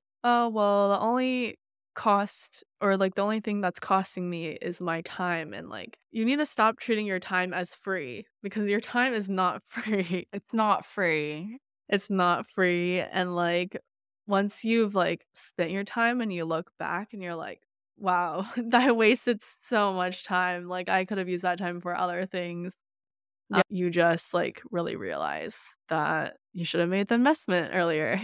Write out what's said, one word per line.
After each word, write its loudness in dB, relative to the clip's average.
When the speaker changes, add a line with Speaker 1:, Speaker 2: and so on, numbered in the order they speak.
Speaker 1:
"Oh, 4
well, 4
the 4
only 0
cost 0
or, 4
like, 2
the 0
only 0
thing -4
that's -2
costing 0
me -6
is -8
my -2
time," -4
and, -12
like, -14
you 0
need 4
to 2
stop 2
treating 0
your -2
time -2
as -4
free -6
because -4
your 4
time 0
is -2
not 0
<laughs> -20
free. -2
Speaker 2:
It's -10
not 2
free. -2
Speaker 1:
It's 0
not 2
free, 2
and, -2
like, 0
once 0
you've, 4
like, 2
spent -4
your -4
time 0
and -2
you -4
look -2
back -6
and -10
you're -6
like, -12
"Wow, 0
<laughs> -2
I 6
wasted 4
so 0
much -2
time, -2
like, -6
I 4
could -4
have -2
used -2
that 0
time -4
for -4
other -2
things." -6
Uh, 4
Speaker 2:
Yep. 4
Speaker 1:
you 0
just, 2
like, -2
really -2
realize -6
that -2
you -6
should -2
have 4
made 2
the 4
investment 2
earlier. 2